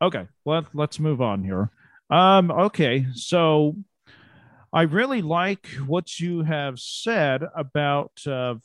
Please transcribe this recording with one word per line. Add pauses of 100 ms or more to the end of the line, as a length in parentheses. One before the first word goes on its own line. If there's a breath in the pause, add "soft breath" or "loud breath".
Okay, (180)
let, (100)
let's
move
on
here. (400 soft breath)
Um,
okay,
so (960 soft breath)
I
really
like (220)
what
you
have
said (100)
about, (160)
uh,